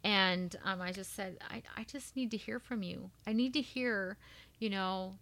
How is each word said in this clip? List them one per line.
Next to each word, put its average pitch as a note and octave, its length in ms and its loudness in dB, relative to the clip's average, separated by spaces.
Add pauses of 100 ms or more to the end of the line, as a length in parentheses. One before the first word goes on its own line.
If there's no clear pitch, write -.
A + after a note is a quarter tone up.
And, F#3 520 6 (100)
um, F#3 180 0
I F3+ 100 -2
just F#3+ 220 -8
said, F#3+ 240 -6 (120)
"I, A3+ 120 -6 (160)
I A3 60 -6
just - 300 -10
need B3+ 180 0
to A3+ 40 -2
hear A3 240 -4
from A3 220 -4
you. F3+ 280 -6 (160)
I A3 60 0
need B3+ 220 4
to D4 80 4
hear, G#3+ 560 0 (400)
you A3 100 0
know F#3+ 540 0